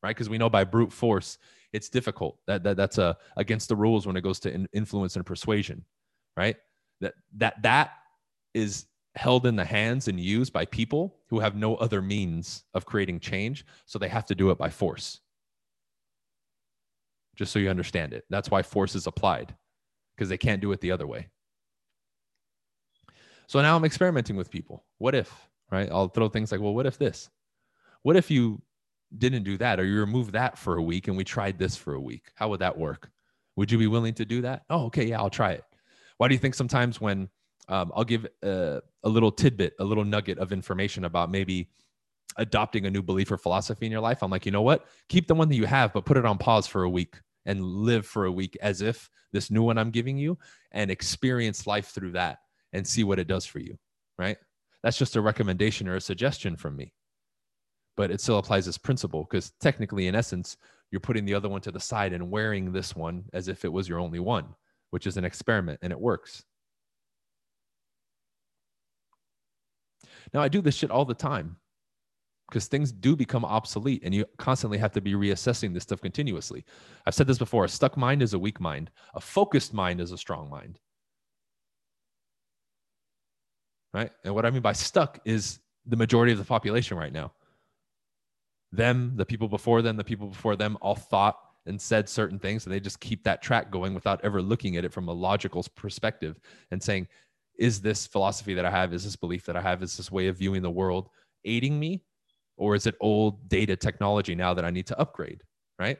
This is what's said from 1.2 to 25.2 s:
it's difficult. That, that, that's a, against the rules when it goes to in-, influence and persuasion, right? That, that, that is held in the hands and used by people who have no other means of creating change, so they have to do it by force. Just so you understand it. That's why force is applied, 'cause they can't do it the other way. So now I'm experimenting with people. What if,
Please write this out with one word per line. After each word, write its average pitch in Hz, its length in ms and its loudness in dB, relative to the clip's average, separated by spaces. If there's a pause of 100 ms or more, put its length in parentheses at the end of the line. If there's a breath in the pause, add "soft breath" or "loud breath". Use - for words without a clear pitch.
it's 107 160 -6
difficult. 110 580 -4
That, 95 160 -2
that, 98 140 0
that's 98 200 0
a, 87 200 4 (180 soft breath)
against 107 340 0
the 113 60 2
rules 104 320 4
when 95 80 -2
it 92 60 -2
goes 92 200 -2
to - 120 -4
in-, 92 200 -4
influence 101 420 -2
and 92 100 -4
persuasion, 104 600 -4 (520)
right? 98 200 0 (440)
That, 95 140 -4 (180)
that, 107 280 0
that 127 300 6 (640)
is 107 340 -2 (280)
held 127 300 4
in 120 100 4
the 92 100 0
hands 113 420 0
and 92 120 -2
used 104 340 0
by 82 120 0
people 147 640 -2
who 113 140 0
have 107 140 0
no 110 200 0
other 110 260 0
means 92 640 -4 (100)
of 90 120 -4
creating 92 340 -2
change, 107 460 -6 (200 soft breath)
so - 140 -10
they 95 80 -2
have 107 200 -4
to 98 80 -2
do 95 140 4
it 90 80 4
by 73 120 -2
force. - 500 -6 (2250)
Just 104 160 -6
so 107 80 0
you 98 100 4
understand 85 440 -2
it. 57 160 -12
That's 98 200 -4
why 95 140 4
force 98 320 -2
is 95 100 -6
applied, 82 500 -2 (600)
'cause 95 120 -4
they 90 80 -2
can't 104 240 2
do 101 100 0
it 92 100 -4
the 87 100 -2
other 85 140 -2
way. 58 240 -10 (2250 soft breath)
So 139 140 4
now 156 140 6
I'm 160 100 4
experimenting 147 520 0
with 90 120 -6
people. - 360 -12 (120)
What 127 160 0
if, - 360 -4 (220)